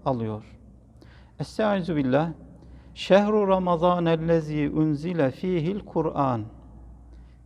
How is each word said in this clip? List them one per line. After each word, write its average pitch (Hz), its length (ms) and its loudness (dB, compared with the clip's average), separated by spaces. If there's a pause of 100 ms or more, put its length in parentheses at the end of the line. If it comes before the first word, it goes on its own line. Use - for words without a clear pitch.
alıyor. 113 500 -4 (840)
Estaizu 190 560 -2
billah. 143 320 2 (640)
Şehru 208 540 4
Ramazanellezi 165 1300 2
unzile 156 560 0
fihil 185 500 -2
Kur'an. 143 600 -2 (1040)